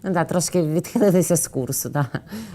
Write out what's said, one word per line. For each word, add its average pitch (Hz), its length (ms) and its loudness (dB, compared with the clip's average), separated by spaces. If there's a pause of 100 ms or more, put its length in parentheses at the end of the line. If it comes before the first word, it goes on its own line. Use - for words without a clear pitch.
Ну, 190 80 -4
да, 170 140 2
трошки 175 380 0
відхилилися 175 720 2
з - 120 -2
курсу, 127 400 -4
да. 139 180 -2 (480)